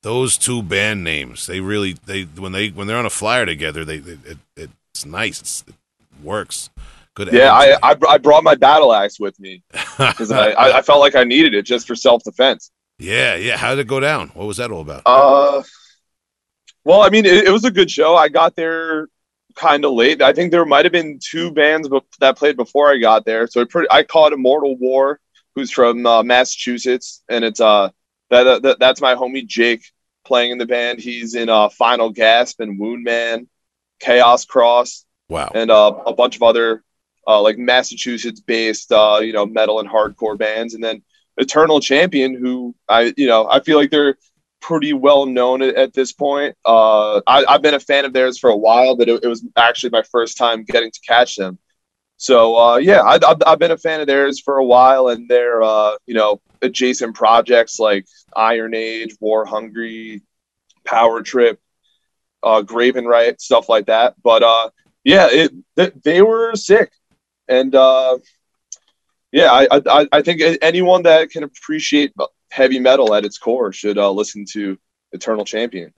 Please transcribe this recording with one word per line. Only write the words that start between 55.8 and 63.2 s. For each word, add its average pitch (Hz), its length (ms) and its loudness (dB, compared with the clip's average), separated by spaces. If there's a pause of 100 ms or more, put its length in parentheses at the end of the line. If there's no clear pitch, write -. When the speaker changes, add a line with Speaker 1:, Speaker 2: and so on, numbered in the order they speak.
Speaker 2:
you 120 80 -12
know, 107 280 -2 (200)
adjacent 123 540 -4
projects 117 640 2
like 104 260 -2 (300)
Iron 113 380 -2
Age, 113 480 -10
War 107 240 -2
Hungry, 110 760 -12 (600)
Power 113 380 0
Trip, 117 360 0 (840)
uh, 110 200 2
Graven 120 420 -2
Right, 117 340 2